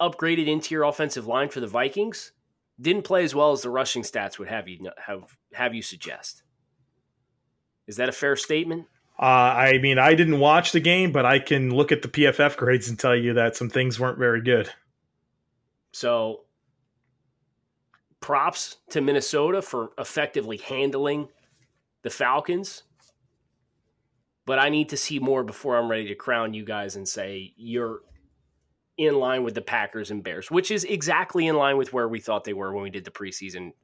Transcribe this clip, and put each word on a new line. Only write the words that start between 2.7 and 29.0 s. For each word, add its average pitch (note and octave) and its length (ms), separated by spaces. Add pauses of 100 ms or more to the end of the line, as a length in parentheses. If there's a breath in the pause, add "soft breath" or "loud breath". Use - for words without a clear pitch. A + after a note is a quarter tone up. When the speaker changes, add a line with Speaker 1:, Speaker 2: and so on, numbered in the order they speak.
Speaker 1:
didn't F#3 220
play F3+ 220
as C3+ 100
well D3 180
as C3+ 100
the B2 80
rushing B2+ 320
stats G2+ 360
would F#2 100
have G#2 200
you F2+ 100
kn-, F#2 200
have, G2 380 (180)
have B2 200
you A2 80
suggest. - 600 (1400)
Is G#2 100
that B2 120
a B2 40
fair C#3 240
statement? E3 500 (320)
Speaker 2:
Uh, C3 60
I B2+ 540
mean, C3+ 200
I D3+ 160
didn't D#3+ 260
watch D#3 320
the E3+ 80
game, F3 300
but C3+ 140
I C3+ 140
can C3 360
look D3 160
at - 120
the - 60
P D3 180
F C3 120
F D3 200
grades A#2+ 320
and A2 80
tell B2 180
you A#2+ 160
that A#2 240
some A#2+ 140
things B2+ 280
weren't B2+ 200
very A#2 240
good. A#2 280 (1200)
Speaker 1:
So, A2+ 500 (1800)
props C#3+ 560 (140)
to D3+ 100
Minnesota C#3+ 600
for A#2 340
effectively C3+ 600
handling C#3+ 720 (760)
the A#2 80
Falcons. D3+ 720 (1600)
But C3 120
I C#3+ 120
need D3+ 200
to D3 60
see D3 220
more B2+ 260
before A#2+ 320
I'm A#2 140
ready A2 160
to G2+ 80
crown A2+ 400
you G#2+ 100
guys G2+ 320
and G2 100
say G2 500
you're A#2 440 (960)
in D3+ 220